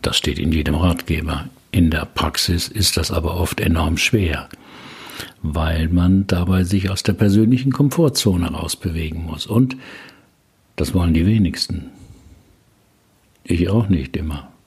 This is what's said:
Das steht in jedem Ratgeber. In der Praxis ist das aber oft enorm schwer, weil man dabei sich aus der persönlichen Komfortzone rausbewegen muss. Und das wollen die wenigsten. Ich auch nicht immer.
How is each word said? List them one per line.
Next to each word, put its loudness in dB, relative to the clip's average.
Das -2
steht -2
in 0
jedem 0
Ratgeber. -2
In 4
der -2
Praxis -2
ist -2
das -2
aber -2
oft -2
enorm 2
schwer, 0
weil -2
man 4
dabei 2
sich 0
aus -6
der 0
persönlichen 4
Komfortzone 2
rausbewegen -6
muss. -8
Und 2
das -2
wollen 2
die 2
wenigsten. 0
Ich 0
auch 2
nicht 0
immer. -8